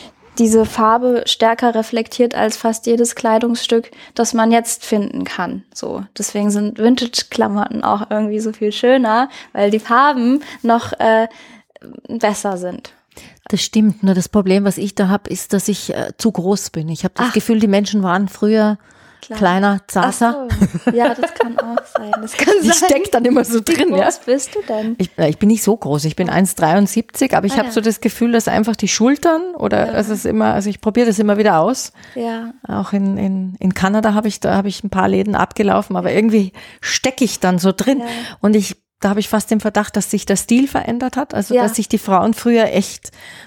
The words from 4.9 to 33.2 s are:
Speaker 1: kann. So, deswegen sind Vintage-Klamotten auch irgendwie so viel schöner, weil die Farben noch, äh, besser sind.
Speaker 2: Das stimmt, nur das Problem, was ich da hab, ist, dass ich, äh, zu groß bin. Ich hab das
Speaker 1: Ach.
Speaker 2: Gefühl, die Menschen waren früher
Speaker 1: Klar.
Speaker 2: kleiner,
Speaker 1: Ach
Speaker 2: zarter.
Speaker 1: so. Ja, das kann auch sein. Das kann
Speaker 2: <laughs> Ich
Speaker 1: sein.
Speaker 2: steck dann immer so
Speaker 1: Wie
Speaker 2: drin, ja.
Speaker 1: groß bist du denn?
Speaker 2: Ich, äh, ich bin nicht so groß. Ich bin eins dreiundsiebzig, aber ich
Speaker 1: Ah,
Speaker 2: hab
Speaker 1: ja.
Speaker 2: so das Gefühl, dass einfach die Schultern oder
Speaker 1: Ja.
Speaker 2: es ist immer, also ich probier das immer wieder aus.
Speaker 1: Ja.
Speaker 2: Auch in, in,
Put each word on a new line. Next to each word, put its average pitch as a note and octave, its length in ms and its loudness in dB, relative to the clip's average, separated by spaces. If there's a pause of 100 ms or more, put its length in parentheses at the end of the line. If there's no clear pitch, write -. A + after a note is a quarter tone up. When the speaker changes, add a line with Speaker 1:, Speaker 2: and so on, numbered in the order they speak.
Speaker 1:
kann. F#3+ 400 -8 (100)
So, - 300 -10 (120)
deswegen G#3 360 -2
sind G#3 260 -4
Vintage-Klamotten A3 1040 0
auch G#3 260 0
irgendwie G#3+ 300 -2
so A3 140 -4
viel G#3+ 180 -2
schöner, B3 600 2 (220)
weil G3+ 200 2
die G#3+ 80 0
Farben B3+ 640 2 (200)
noch, A#3 380 2
äh, A3 260 4 (840)
besser G#3 480 -2
sind. F3+ 360 -10 (560)
Speaker 2:
Das - 140 -2
stimmt, G#3+ 420 2
nur F#3+ 100 4
das F3+ 140 0
Problem, G3 360 2
was G3 140 0
ich G3+ 160 -6
da G3 140 0
hab, G3+ 180 0
ist, - 260 -8
dass G3 160 0
ich, - 240 -4
äh, - 260 -6
zu A3+ 120 0
groß F#3+ 400 -2
bin. D#3+ 180 -8
Ich E3 160 -6
hab F#3 120 -4
das B3 140 0
Speaker 1:
Ach. - 20 -4
Speaker 2:
Gefühl, A3 260 2
die A3 80 4
Menschen G3+ 380 2
waren F#3 240 0
früher G#3+ 500 0 (420)
Speaker 1:
Klar. A3 180 -14
Speaker 2:
kleiner, G3 440 2
Speaker 1:
Ach - 60 -20
Speaker 2:
zarter. A#3+ 600 0 (360)
Speaker 1:
so. B3 80 2
Ja, A#3+ 220 2
das B3+ 200 -4
kann A#3 240 -2
auch A3+ 260 -4 (120)
sein. G#3+ 160 -6 (100)
Das A3 140 -10
kann E4 200 4
Speaker 2:
<laughs> F#4 60 2
Ich D#4+ 120 4
Speaker 1:
sein. F4 140 2
Speaker 2:
steck E4+ 220 2
dann A#3+ 140 2
immer B3 200 4
so A#3 220 -2
Speaker 1:
Wie E4+ 80 0
Speaker 2:
drin, D#4+ 200 2
ja. C#4 100 2
Speaker 1:
groß - 200 0
bist C4+ 300 -2
du G#4+ 140 -4
denn? A3 300 -4
Speaker 2:
Ich, F#3 200 -2
äh, D#3+ 100 2
ich D3+ 100 -2
bin G3+ 100 2
nicht A3 160 2
so G#3 120 2
groß. C#3+ 280 -4
Ich D#3 100 -4
bin F3+ 160 -2
eins F3+ 240 0
dreiundsiebzig, G3+ 840 0
aber F3+ 100 2
ich G3+ 80 -2
Speaker 1:
Ah, C4+ 40 2
Speaker 2:
hab G#3+ 80 0
Speaker 1:
ja. A#3+ 60 -8
Speaker 2:
so A3+ 80 0
das G#3+ 200 -2
Gefühl, A#3 320 -2
dass A#3 160 0
einfach G#3+ 280 0
die - 120 -2
Schultern D#4+ 680 0
oder G#3 320 0
Speaker 1:
Ja. A3+ 60 -6
Speaker 2:
es G#3+ 140 -2
ist G#3+ 160 -4
immer, A3 300 0
also G#3 160 -2
ich F#3+ 100 -10
probier A3 260 0
das G#3 120 2
immer G#3 180 2
wieder G3+ 220 2
aus. G3+ 340 -2 (220)
Speaker 1:
Ja. A#3 380 -8 (140)
Speaker 2:
Auch - 260 -6
in, G3 260 0
in, F#3+ 400 -4